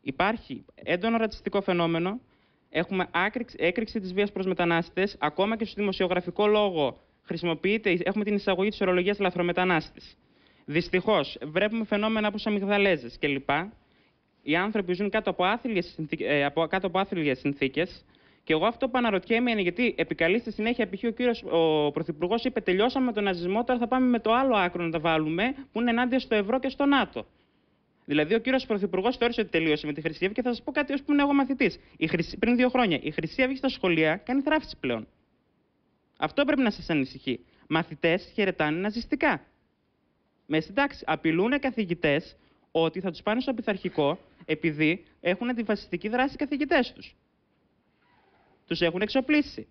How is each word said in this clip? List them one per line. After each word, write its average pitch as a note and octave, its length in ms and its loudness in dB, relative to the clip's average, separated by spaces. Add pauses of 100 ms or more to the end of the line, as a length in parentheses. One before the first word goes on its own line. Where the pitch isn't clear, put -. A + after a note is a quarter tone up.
υπάρχει F#3 600 -2 (100)
έντονο G#3+ 420 -2
ρατσιστικό G#3+ 460 -2
φαινόμενο, F3 580 0 (500)
έχουμε F3+ 400 -2
άκρηξη, G#3+ 480 -2
έκρηξη G#3+ 420 -2
της F#3 140 -8
βίας G3+ 180 0
προς F#3+ 140 -4
μετανάστες, F3 720 0
ακόμα G3 360 0
και A3 80 -4
στο G#3 120 -10
δημοσιογραφικό F#3+ 720 0
λόγο F#3+ 540 2 (220)
χρησιμοποιείται, F3 800 0
έχουμε G3+ 220 -2
την G#3 100 0
εισαγωγή G3 360 0
της - 100 -12
ορολογίας F#3 380 2
λαθρομετανάστης. F3 1000 0 (480)
Δυστυχώς, F3 760 0
βλέπουμε G#3 420 0
φαινόμενα G#3+ 440 0
όπως G#3 180 -4
αμυγδαλέζες G3+ 720 0
κλπ. C#3 300 -2 (920)
Οι D3 140 0
άνθρωποι G3 380 -2
ζουν G3 160 -2
κάτω G#3+ 200 0
από F3+ 140 0
άθλιες G#3 420 -2
συνθή-, D#3 380 -6
ε, C#3 200 2
από, D#3 220 0
κάτω F#3+ 200 -2
από F3 120 -2
άθλιες E3 400 0
συνθήκες. C#3+ 680 -2 (400)
Και D#3+ 80 0
εγώ D#3+ 140 2
αυτό A#3+ 220 0
που B3+ 100 0
αναρωτιέμαι A#3 520 2
είναι G#3+ 100 0
γιατί F#3 360 0
επικαλείστε E3+ 540 0
συνέχεια, A3 380 -2
π.χ. F#3+ 160 -8
ο A#3 60 2
κύριος, A#3 400 0
ο D#3 400 4
Πρωθυπουργός E3 540 -2
είπε, A#3+ 160 -2
«Τελειώσαμε A#3 460 2
με A#3 60 0
τον G#3 120 -2
ναζισμό, F#3+ 400 0
τώρα B3 140 0
θα A3+ 100 -2
πάμε B3+ 200 2
με A#3+ 120 4
το A3 120 2
άλλο B3+ 240 4
άκρο F3 280 0
να E3 60 0
τα E3 80 -2
βάλουμε, E3 560 0 (180)
που - 80 -4
είναι A#3+ 100 2
ενάντια B3 280 2
στο A#3 160 -2
ευρώ G#3+ 240 0
και C4 100 -2
στο C#4 160 -2
νατο». B3+ 420 2 (800)
Δηλαδή, D3+ 300 2
ο A3+ 40 4
κύριος B3+ 280 0
Πρωθυπουργός G3+ 500 0
θεώρησε A#3 240 0
ότι G#3 100 -2
τελείωσε D#3 360 2
με D3+ 60 -4
τη D3+ 80 -6
Χρυσή D#3+ 240 -4
Αυγή G3 100 -2
και B3+ 80 -2
θα B3 120 0
σας - 80 -10
πω D4 100 -8
κάτι, C#4 200 -2
ως C#4 100 -2
που D4 100 -2
είμαι C#4+ 100 4
εγώ C#4+ 120 2
μαθητής. C4 440 2 (180)
Η D#3+ 100 -2
Χρυσή, E3+ 320 -2
πριν A#3+ 180 2
δύο B3 120 4
χρόνια, A#3+ 340 2
η D3+ 80 -4
Χρυσή D#3+ 320 -4
Αυγή C4 140 0
στα C4+ 120 -2
σχολεία E3 480 2
κάνει C4 240 -2
θράψη D4+ 400 -2
πλέον. A#2 260 -4 (1120)
Αυτό C#4+ 260 0
πρέπει C4+ 180 2
να A3 80 4
σας - 200 -10
ανησυχεί. C3+ 540 -2 (240)
Μαθητές E3 680 0
χαιρετάνε F3 440 0
ναζιστικά. A3 680 -2 (1000)
Μέσα D#3 160 0
στην G3 120 -12
τάξη. C#4 320 0
Απειλούνε E3+ 520 2
καθηγητές F3 760 -2 (340)
ότι E3 300 0
θα F3+ 100 -4
τους - 120 -16
πάνε A3 180 0
στο B3+ 140 -2
πειθαρχικό F#3+ 640 -2 (260)
επειδή D#3 600 0 (160)
έχουν F#3 300 0
αντιφασιστική G#3+ 580 -4
δράση B3+ 260 0
οι - 20 -16
καθηγητές C#4+ 560 0
τους. - 220 -20 (1500)
Τους E3+ 140 -6
έχουν F3 200 0
εξοπλίσει. C4 720 0